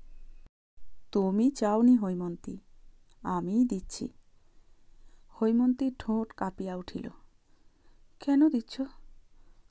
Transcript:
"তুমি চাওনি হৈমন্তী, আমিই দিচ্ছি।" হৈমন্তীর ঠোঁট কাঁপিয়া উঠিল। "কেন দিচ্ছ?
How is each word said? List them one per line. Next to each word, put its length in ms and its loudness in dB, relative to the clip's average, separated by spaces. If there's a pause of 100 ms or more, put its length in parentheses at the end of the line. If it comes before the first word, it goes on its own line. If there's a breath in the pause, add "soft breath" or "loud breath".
(1120)
"তুমি 380 2
চাওনি 460 4
হৈমন্তী, 600 -4 (640)
আমিই 420 0
দিচ্ছি।" 440 -6 (1300)
হৈমন্তীর 580 2
ঠোঁট 340 -4
কাঁপিয়া 440 -6
উঠিল। 320 -10 (1120)
"কেন 280 6
দিচ্ছ? 320 -2 (920)